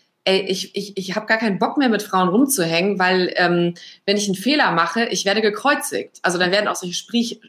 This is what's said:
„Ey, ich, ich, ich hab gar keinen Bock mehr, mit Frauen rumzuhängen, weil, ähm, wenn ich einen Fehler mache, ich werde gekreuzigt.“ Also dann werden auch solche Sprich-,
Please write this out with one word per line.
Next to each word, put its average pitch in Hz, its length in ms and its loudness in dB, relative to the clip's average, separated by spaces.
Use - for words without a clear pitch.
„Ey, 190 180 2
ich, - 340 -6
ich, 196 220 -8
ich 190 180 -8
hab 214 100 -4
gar 226 120 2
keinen 208 200 0
Bock 269 200 -2
mehr, 269 100 4
mit 208 140 0
Frauen 185 260 0
rumzuhängen, 185 680 2
weil, 185 380 2
ähm, 175 380 2
wenn 208 140 0
ich 202 80 -2
einen 190 100 -2
Fehler 240 340 2
mache, 170 360 0
ich - 180 -4
werde 202 160 0
gekreuzigt.“ 214 840 -2
Also 175 160 0
dann 175 140 2
werden 208 160 2
auch - 80 -2
solche 175 180 -8
Sprich-, - 540 -4